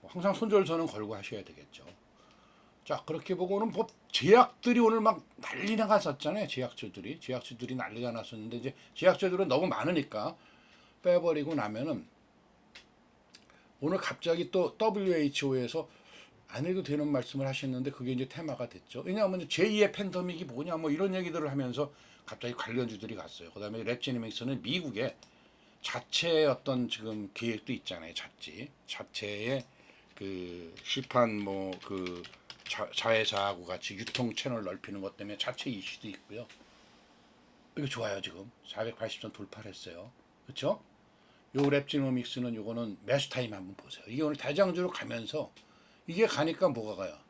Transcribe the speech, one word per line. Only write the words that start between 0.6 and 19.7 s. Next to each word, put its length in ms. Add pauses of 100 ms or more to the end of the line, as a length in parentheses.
걸고 280
하셔야 300
되겠죠. 420 (960)
자, 220
그렇게 300
보고는, 340
뭐, 160 (240)
제약들이 720
오늘 200
막 240 (120)
난리 400
나갔었잖아요. 720
제약주들이. 720
제약주들이 560
난리가 340
났었는데, 460
이제 180 (200)
제약주들은 520
너무 220
많으니까 680 (640)
빼버리고 520
나면은, 520 (1700)
오늘 180
갑자기 520
또 280
더블유에이치오에서 1080 (600)
안 180
해도 160
되는 240
말씀을 400
하셨는데, 460
그게 200
이제 160
테마가 400
됐죠. 340
왜냐하면 440
제제2의 460